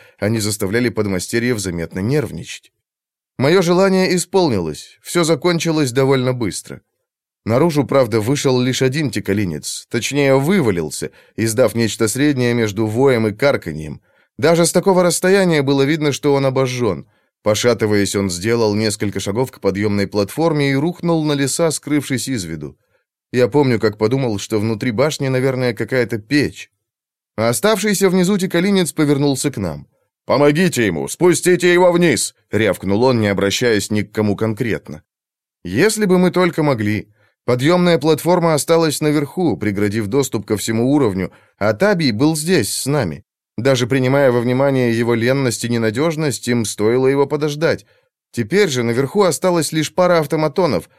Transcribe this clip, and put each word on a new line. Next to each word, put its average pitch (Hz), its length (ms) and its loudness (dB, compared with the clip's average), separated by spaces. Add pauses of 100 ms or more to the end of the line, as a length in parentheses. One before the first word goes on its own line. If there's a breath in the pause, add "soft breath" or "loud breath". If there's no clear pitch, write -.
(180 soft breath)
они 110 200 0
заставляли 107 500 -2
подмастерьев 110 720 -2
заметно 87 400 -6
нервничать. - 720 -6 (640)
Моё 165 260 4
желание 185 520 2
исполнилось, 120 880 -2
всё 175 220 -2
закончилось 156 680 0
довольно 131 420 2
быстро. 104 500 -8 (600)
Наружу, 143 400 2
правда, 117 360 2
вышел 127 400 0
лишь 127 200 -2
один 131 300 0
тикалинец, 98 800 -4
точнее, 135 480 2
вывалился, 113 720 -2 (260 soft breath)
издав 110 380 0
нечто 113 340 0
среднее 127 460 0
между 110 320 -2
воем 113 400 2
и 104 60 0
карканьем. 82 680 -4 (380)
Даже 165 260 2
с 151 80 0
такого 185 300 2
расстояния 180 600 2
было 135 200 0
видно, 147 300 0
что 143 220 0
он 135 120 0
обожжён. 123 600 -2 (360)
Пошатываясь, 104 720 0
он 98 140 -2
сделал 107 440 0
несколько 104 460 -4
шагов 117 300 -4
к - 100 -20
подъёмной 101 460 -2
платформе 143 640 -2
и 139 40 0
рухнул 165 500 -2
на 147 80 0
леса, 143 400 0
скрывшись 139 560 -4
из 117 160 -4
виду. 76 340 -12 (540)
Я 123 160 4
помню, 131 320 2
как 107 180 0
подумал, 113 400 0
что 107 220 -4
внутри 110 320 -2
башни, 139 340 -2
наверное, 127 480 -2
какая-то 117 440 -2
печь. 123 520 -2 (680)
А 113 120 0
оставшийся 196 600 2
внизу 185 300 2
тикалинец 185 540 0
повернулся 143 580 0
к - 60 -8
нам. 78 320 -8 (360)
"Помогите 147 640 2
ему! 78 220 -2
Спустите 175 640 2
его 175 200 4
вниз!" — 170 420 2 (160)
рявкнул 101 520 0
он, 127 180 4
не 107 80 2
обращаясь 101 600 0
ни 107 120 -2
к 101 100 -14
кому 104 240 0
конкретно. 110 640 -6 (640)
Если 196 420 0
бы 185 120 4
мы 180 120 4
только 175 320 0
могли. 107 500 -2 (320)
Подъёмная 165 540 2
платформа 160 560 2
осталась 160 480 0
наверху, 151 560 0
преградив 104 480 -2
доступ 123 400 -2
ко 107 100 -2
всему 117 360 0
уровню, 98 380 0 (280 soft breath)
а 107 160 2
Табий 170 360 2
был 147 260 0
здесь, 151 380 0
с - 120 -8
нами. 117 380 -2 (340)
Даже 123 280 2
принимая 131 460 2
во 120 80 0
внимание 127 580 0
его 117 160 0
ленность 123 500 0
и 117 40 -2
ненадёжность, 120 800 -2
им 120 160 0
стоило 120 420 0
его 139 200 2
подождать. 147 580 -2 (460)
Теперь 170 380 0
же 127 140 -2
наверху 131 400 0
осталась 175 500 0
лишь 156 220 -4
пара 180 260 2
автоматонов, 156 680 0 (100)